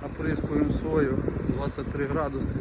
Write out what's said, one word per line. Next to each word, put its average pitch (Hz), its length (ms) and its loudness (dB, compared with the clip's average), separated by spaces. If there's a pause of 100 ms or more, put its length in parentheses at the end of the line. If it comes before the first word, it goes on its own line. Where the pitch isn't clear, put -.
Оприскуємо 147 640 0
сою, 147 480 2 (300)
двадцять 135 380 -2
три 143 200 -2
градуси, 139 560 -2